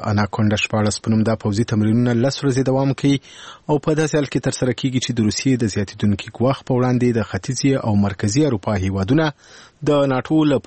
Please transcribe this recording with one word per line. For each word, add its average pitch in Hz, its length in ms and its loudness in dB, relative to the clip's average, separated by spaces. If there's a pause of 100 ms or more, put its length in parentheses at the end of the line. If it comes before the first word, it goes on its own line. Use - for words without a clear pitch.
اناکونډا 104 540 0
شپاړس 104 420 -2
په 113 80 0
نوم 110 160 2
دا 113 140 2
پوځي 110 280 0
تمرینونه 113 420 2
لس 123 280 0
ورځې 131 260 0
دوام 135 320 2
کوي 139 160 2 (540)
او 151 60 2 (100)
په 156 140 0
داسې 151 180 0
حال 143 160 0
کې 135 140 -4
ترسره 127 340 -2
کیږي 127 240 -2
چې - 120 -4
د - 100 2
روسیې 131 260 0 (100)
د - 100 2
زیاتېدونکي 104 540 -2 (100)
ګواښ 123 300 0
په 131 100 0
وړاندې 123 400 2
د 107 140 0
ختیځې 131 400 -2 (160)
او 107 160 2
مرکزي 104 480 0
اروپا 107 340 -2
هیوادونه 98 420 0 (600)
د 143 240 4
ناټو 143 260 0 (120)
له 127 160 2